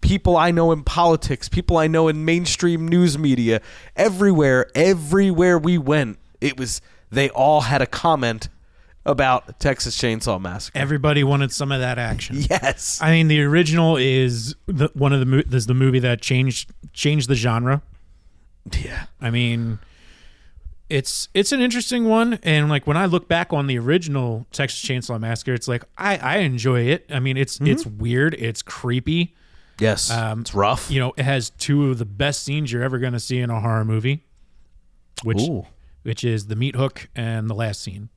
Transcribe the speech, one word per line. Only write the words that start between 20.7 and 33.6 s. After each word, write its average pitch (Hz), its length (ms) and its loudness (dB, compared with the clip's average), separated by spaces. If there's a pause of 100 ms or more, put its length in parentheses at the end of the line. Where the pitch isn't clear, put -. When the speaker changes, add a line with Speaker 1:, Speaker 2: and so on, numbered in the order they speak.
Speaker 2:
it's, - 440 -4
it's 196 180 0
an 277 100 2
interesting 240 440 -2
one, 226 380 2
and, 151 260 2
like, 147 160 0
when 147 120 0
I 190 80 2
look 175 220 0
back 170 240 0
on 143 160 0
the 127 120 0
original 131 720 -2
Texas - 320 -4
Chainsaw 127 360 -4
Massacre, 113 340 -4
it's 120 140 -6
like, 120 160 -2 (140)
I, 196 200 -2
I 139 200 -2
enjoy 127 440 0
it. 135 300 0
I 143 80 -4
mean, 131 180 -2
it's, 135 200 -2
Speaker 1:
Mm-hmm. 147 100 0
Speaker 2:
it's 285 180 2
weird, 120 500 0
it's 113 260 -6
creepy. 151 760 -4 (440)
Speaker 1:
Yes. 107 320 0
Speaker 2:
Um, 113 300 -4
Speaker 1:
It's - 120 -12
rough. 104 380 0
Speaker 2:
You 135 80 0
know, 127 180 -2
it 135 60 -2
has 131 280 -2
two 143 380 0
of 131 80 -2
the 117 80 -4
best 139 380 -4
scenes 143 280 -4
you're 120 120 -2
ever 131 160 -2
gonna 120 200 -2
see 127 200 -4
in 123 100 -2
a 113 100 -2
horror 110 260 0